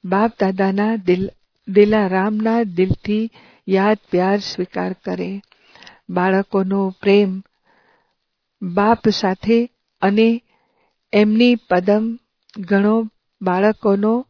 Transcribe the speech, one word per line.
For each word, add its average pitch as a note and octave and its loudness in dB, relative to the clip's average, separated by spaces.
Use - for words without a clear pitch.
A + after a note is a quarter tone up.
બાપદાદાના G3 -2
દિલ-, F3+ -2
દિલારામના G#3 2
દિલથી G3+ -2
યાદ G3 2
પ્યાર F#3+ 0
સ્વીકાર F#3 -6
કરે. F3+ -8
બાળકોનો F#3+ -2
પ્રેમ G3 2
બાપ G3+ 0
સાથે G#3+ 0
અને A3+ 2
એમની A3 4
પદમ G#3+ 0
ગણો G#3 0
બાળકોનો G#3 0